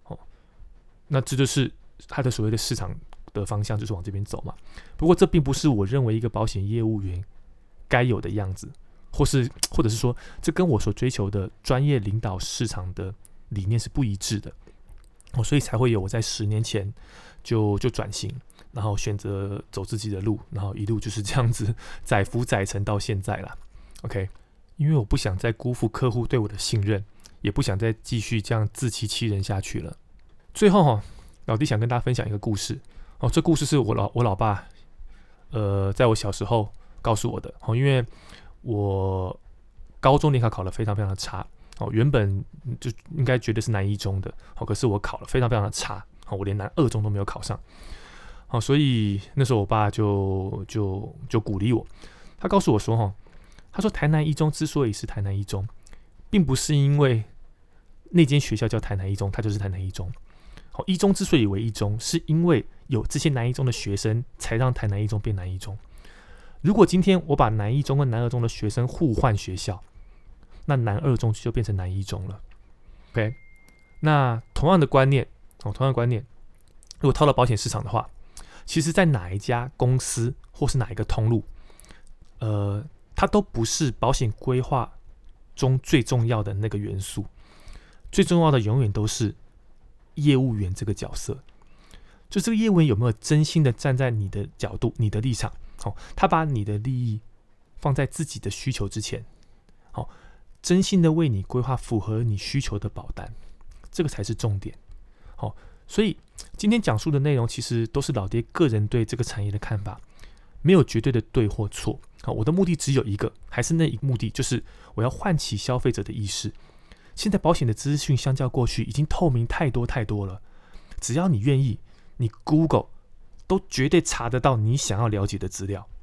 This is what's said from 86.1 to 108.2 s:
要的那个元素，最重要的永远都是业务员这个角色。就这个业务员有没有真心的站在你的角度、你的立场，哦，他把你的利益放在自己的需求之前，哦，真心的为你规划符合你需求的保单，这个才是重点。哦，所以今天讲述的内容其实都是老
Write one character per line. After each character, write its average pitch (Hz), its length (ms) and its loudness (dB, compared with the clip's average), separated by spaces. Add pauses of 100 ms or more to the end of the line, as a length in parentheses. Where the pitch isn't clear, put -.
要 113 160 0
的 98 140 -4
那 104 120 -2
个 104 120 -2
元 101 200 -6
素， 98 260 -6 (840)
最 196 120 4
重 170 180 4
要 160 80 6
的 135 120 4
永 107 180 2
远 117 100 2
都 107 160 -2
是 107 300 -2 (800)
业 143 220 4
务 127 180 2
员 95 180 -2
这 - 120 -6
个 104 80 -2
角 - 200 -8
色。 - 300 -8 (840)
就 202 100 0
这 226 120 0
个 226 40 2
业 220 140 2
务 185 100 6
员 156 80 8
有 110 80 4
没 113 100 2
有 120 60 4
真 151 320 2
心 156 180 2
的 135 100 6
站 131 260 0
在 127 140 2
你 104 180 -2
的 101 180 -6 (100)
角 101 200 -6
度、 120 180 0
你 107 140 0
的 104 100 -2
立 123 140 0
场， - 180 -4 (320)
哦， 104 100 -6 (220)
他 - 100 2
把 165 200 4
你 127 180 0
的 104 140 -2
利 123 160 -2
益 117 260 -2 (560)
放 143 180 -2
在 139 120 2
自 - 180 -6
己 127 160 -8
的 113 100 -6
需 - 220 -6
求 104 160 -4
之 110 140 -6
前， - 240 -8 (640)
哦， - 160 -8 (540)
真 180 200 2
心 190 200 4
的 165 100 6
为 160 180 2
你 98 140 -2
规 - 180 -2
划 127 140 -2
符 117 240 -2
合 110 240 -2
你 110 140 0
需 - 220 -4
求 - 200 -4
的 101 100 -6
保 - 240 -12
单， - 180 -10 (600)
这 - 100 -4
个 156 80 2
才 - 140 -6
是 113 100 -4
重 107 240 -2
点。 - 180 -10 (640)
哦， - 180 -8 (320)
所 - 160 2
以 208 140 0 (400)
今 208 140 2
天 233 100 4
讲 117 160 2
述 160 140 -2
的 143 80 2
内 147 160 2
容 117 120 2
其 - 140 -6
实 117 240 0
都 139 160 -2
是 - 120 -4
老 98 140 -2